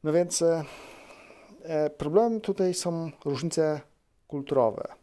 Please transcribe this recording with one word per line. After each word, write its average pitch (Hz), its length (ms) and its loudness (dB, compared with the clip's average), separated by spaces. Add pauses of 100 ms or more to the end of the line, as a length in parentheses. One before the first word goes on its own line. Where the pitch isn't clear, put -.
No 151 80 0
więc, 175 300 2
e, 165 220 2 (960)
e, 151 280 0
problemem 214 500 2
tutaj 185 340 0
są 165 360 -4 (140)
różnice 151 560 0 (480)
kulturowe 139 600 0 (140)